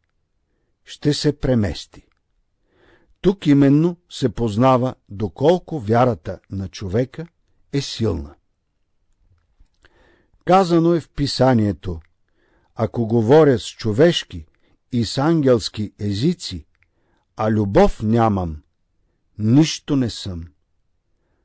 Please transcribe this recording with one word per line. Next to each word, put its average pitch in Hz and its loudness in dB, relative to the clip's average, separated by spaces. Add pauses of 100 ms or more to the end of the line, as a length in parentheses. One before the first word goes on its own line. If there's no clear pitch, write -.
(840)
ще - -4
се 147 -2
премести." 113 -4 (1120)
Тук - 0
именно 147 4 (120)
се - -4
познава 120 0 (140)
доколко 139 -2
вярата 110 -2 (100)
на 98 -8
човека – 123 -6 (460)
е 139 -2
силна. 82 -6 (2000)
Казано 170 4
е 170 0
в - -12
Писанието: 110 0 (760)
"Ако 113 -4
говоря 120 4
с - -10
човешки 107 -2 (460)
и 117 -2
с - -8
ангелски 131 0
езици, 104 -4 (720)
а 110 -2
любов 110 2
нямам, 104 0 (760)
нищо 143 2
не 127 -2
съм." 85 -12 (960)